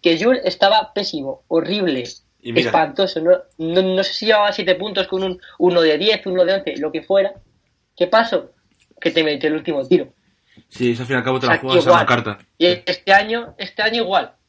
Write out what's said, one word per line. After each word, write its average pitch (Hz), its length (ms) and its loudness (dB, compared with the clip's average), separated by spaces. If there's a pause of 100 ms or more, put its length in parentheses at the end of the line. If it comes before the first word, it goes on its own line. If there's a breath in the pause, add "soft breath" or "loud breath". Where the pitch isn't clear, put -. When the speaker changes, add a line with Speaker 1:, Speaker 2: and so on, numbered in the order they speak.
Speaker 1:
que 165 220 2
Jul 247 220 2
estaba 208 500 2
pésimo, 143 540 -8
horrible, 165 560 -2 (380)
Speaker 2:
Y 117 100 -10
mira. 120 160 2
Speaker 1:
espantoso. 160 520 -2
No, 170 120 4 (260)
no, 170 240 0
no 185 220 0
sé 190 80 -6
si - 140 -6
llevaba 208 260 2
siete 185 220 0
puntos 190 340 -6
con 190 160 -4
un 185 160 -6 (180 loud breath)
uno 175 220 4
de 156 180 2
diez, 208 280 0
uno 185 180 2
de 185 100 0
once, 170 220 -6
lo 151 160 -6
que 160 100 -8
fuera. 196 320 0 (640)
¿Qué 175 60 2
pasó? 220 480 0 (440)
Que 170 120 0
te 165 120 0
metió 151 280 -2
el 156 60 -2
último 147 300 -4
tiro. 170 280 0 (560 soft breath)
Speaker 2:
Sí, 123 220 -2
eso 117 100 -4
al 120 40 -8
fin 131 100 -2
y - 20 2
al 120 60 -4
cabo 131 140 -2
te 127 60 -4
Speaker 1:
O 123 60 2
Speaker 2:
la 117 60 4
Speaker 1:
sea, - 40 -4
Speaker 2:
juegas 131 260 2
a 131 40 4
la 131 60 8
Speaker 1:
igual. 135 100 2
Speaker 2:
carta. 120 320 -2 (180)
Speaker 1:
Y 170 100 2 (200)
este 185 260 -2
año, 220 460 0
este 202 240 -10
año 226 220 -2
igual. 180 320 -2 (120)